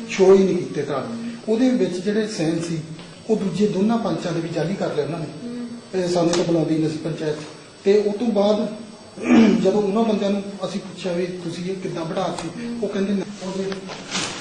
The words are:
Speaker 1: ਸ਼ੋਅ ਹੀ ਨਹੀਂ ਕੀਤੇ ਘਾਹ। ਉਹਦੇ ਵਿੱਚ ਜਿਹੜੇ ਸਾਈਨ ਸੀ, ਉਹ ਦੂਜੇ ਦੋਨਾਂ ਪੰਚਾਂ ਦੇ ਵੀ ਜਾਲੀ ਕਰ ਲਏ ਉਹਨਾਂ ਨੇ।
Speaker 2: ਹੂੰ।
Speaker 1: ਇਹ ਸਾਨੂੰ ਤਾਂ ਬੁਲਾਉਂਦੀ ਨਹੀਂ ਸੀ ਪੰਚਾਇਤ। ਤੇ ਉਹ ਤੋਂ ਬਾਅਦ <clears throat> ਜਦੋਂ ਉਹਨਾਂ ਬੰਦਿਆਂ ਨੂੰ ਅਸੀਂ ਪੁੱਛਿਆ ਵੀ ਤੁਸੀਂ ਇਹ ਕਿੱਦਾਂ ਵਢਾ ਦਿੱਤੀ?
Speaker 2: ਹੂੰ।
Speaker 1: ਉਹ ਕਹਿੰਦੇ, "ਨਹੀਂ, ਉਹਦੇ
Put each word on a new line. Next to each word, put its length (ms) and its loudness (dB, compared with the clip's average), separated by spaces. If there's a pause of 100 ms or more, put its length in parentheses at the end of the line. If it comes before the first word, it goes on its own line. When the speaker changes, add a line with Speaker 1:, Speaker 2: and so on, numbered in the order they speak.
Speaker 1:
ਸ਼ੋਅ 260 8
ਹੀ 80 8
ਨਹੀਂ 140 2
ਕੀਤੇ 320 -4
ਘਾਹ। 340 -4 (280)
ਉਹਦੇ 180 4
ਵਿੱਚ 220 2
ਜਿਹੜੇ 360 0
ਸਾਈਨ 340 0
ਸੀ, 180 -4 (500)
ਉਹ 80 4
ਦੂਜੇ 300 2
ਦੋਨਾਂ 300 2
ਪੰਚਾਂ 340 -2
ਦੇ 100 -2
ਵੀ 80 -6
ਜਾਲੀ 260 -2
ਕਰ 180 -2
ਲਏ 100 0
ਉਹਨਾਂ 160 -4
ਨੇ। 80 -6 (160)
Speaker 2:
ਹੂੰ। 260 -8 (260)
Speaker 1:
ਇਹ 120 0
ਸਾਨੂੰ 240 2
ਤਾਂ 120 2
ਬੁਲਾਉਂਦੀ 340 2
ਨਹੀਂ 120 2
ਸੀ 80 -4
ਪੰਚਾਇਤ। 380 -4 (480)
ਤੇ 140 6
ਉਹ 160 2
ਤੋਂ 140 -2
ਬਾਅਦ 500 2 (360)
<clears throat> 480 6
ਜਦੋਂ 200 4
ਉਹਨਾਂ 220 2
ਬੰਦਿਆਂ 280 2
ਨੂੰ 120 -2 (220)
ਅਸੀਂ 140 -6
ਪੁੱਛਿਆ 340 -8
ਵੀ 120 -2
ਤੁਸੀਂ 460 -6
ਇਹ 40 -4
ਕਿੱਦਾਂ 300 -6
ਵਢਾ 220 -2
ਦਿੱਤੀ? 400 -8
Speaker 2:
ਹੂੰ। 160 -8
Speaker 1:
ਉਹ 40 -2
ਕਹਿੰਦੇ, 260 -2
"ਨਹੀਂ, 340 -4
ਉਹਦੇ 240 -4 (680)